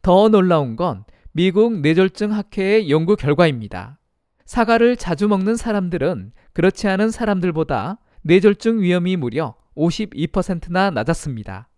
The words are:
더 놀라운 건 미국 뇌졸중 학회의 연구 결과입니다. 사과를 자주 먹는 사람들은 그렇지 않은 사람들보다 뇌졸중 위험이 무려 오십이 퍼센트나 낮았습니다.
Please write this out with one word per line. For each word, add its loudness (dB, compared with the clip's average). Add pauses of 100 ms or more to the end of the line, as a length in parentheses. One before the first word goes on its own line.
더 6
놀라운 2
건 -4 (280)
미국 2
뇌졸중 0
학회의 -2
연구 2
결과입니다. -2 (460)
사과를 2
자주 -4
먹는 0
사람들은 -4 (200)
그렇지 0
않은 0
사람들보다 -4 (220)
뇌졸중 2
위험이 0
무려 -4 (180)
오십이 -2
퍼센트나 -2
낮았습니다. -6